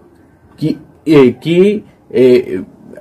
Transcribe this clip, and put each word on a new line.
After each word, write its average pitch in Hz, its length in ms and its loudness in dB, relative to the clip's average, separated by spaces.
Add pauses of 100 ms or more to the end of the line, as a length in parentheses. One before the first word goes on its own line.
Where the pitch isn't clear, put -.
(580)
कि, 151 180 -6 (320)
ए, 143 200 4
कि, 180 560 -2 (300)
ए, 123 440 0 (420)